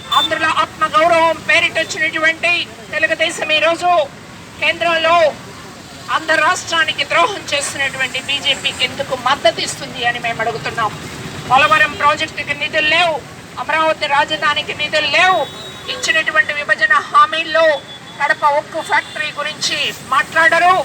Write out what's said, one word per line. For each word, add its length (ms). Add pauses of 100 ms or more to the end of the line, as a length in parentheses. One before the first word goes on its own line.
(180)
ఆంధ్రుల 300 (140)
ఆత్మగౌరవం 720 (120)
పేరిట 340
వచ్చినటువంటి 720 (400)
తెలుగుదేశం 640
ఈరోజు 340 (720)
కేంద్రంలో 540 (1000)
ఆంధ్ర 200 (100)
రాష్ట్రానికి 640
ద్రోహం 400
చేస్తున్నటువంటి 680 (100)
బీజేపీకి 580
ఎందుకు 280 (120)
మద్దతు 380
ఇస్తుంది 440
అని 160
మేము 180
అడుగుతున్నాం. 460 (600)
పోలవరం 500
ప్రాజెక్టుకి 600
నిధులు 340
లేవు, 180 (480)
అమరావతి 540
రాజధానికి 680
నిధులు 360
లేవు, 200 (560)
ఇచ్చినటువంటి 680
విభజన 340 (180)
హామీల్లో 540 (540)
కడప 240 (140)
ఉక్కు 280
ఫ్యాక్టరీ 420 (100)
గురించి 380 (360)
మాట్లాడరు, 600 (120)